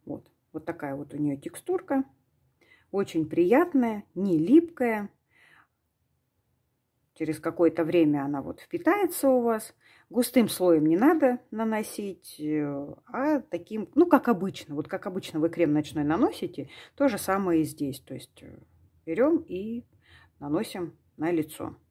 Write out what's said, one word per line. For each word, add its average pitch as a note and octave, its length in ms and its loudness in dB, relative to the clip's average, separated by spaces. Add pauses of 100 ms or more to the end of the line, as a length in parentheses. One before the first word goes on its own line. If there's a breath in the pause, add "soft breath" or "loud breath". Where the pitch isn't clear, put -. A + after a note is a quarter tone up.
Вот. - 240 -14 (240)
Вот D#3 120 -12
такая D3+ 300 -8
вот C#3+ 180 -14
у C#3+ 40 -12
неё C#3+ 200 -4
текстурка. D4 640 -6 (880 soft breath)
Очень F3+ 380 -2
приятная, A3+ 720 2 (120)
не F3+ 220 0
липкая. A3+ 720 2 (2000 soft breath)
Через D#3 260 -4
какое-то E3 440 2
время D3+ 420 2
она C#3 160 -4
вот E3 180 -10
впитается E4+ 720 0
у B3+ 120 4
вас. A3+ 340 -2 (340 soft breath)
Густым A#3 400 2
слоем E3 380 4
не E3 100 4
надо C4+ 420 4 (120)
наносить, G#3+ 880 -8
э, D3 560 -4 (100)
а C4+ 340 -2
таким, F3+ 560 -10
ну, E4 120 6
как D4 200 6
обычно. F#3 480 -2
Вот D3+ 140 -6
как F#3+ 180 -8
обычно F3+ 320 -6
вы E3 100 2
крем E3 220 2
ночной D3+ 320 -2
наносите, D#3+ 680 -2 (260 loud breath)
то C#4+ 120 2
же G#3 100 0
самое F#3 440 0
и - 20 2
здесь. C#3 380 -6
То - 120 -16
есть, - 300 -18
э, - 160 -20 (460)
берём C4+ 420 0
и A3 380 -10 (540 soft breath)
наносим E3+ 580 -6 (180)
на D#3+ 160 -4
лицо. - 460 -6 (140)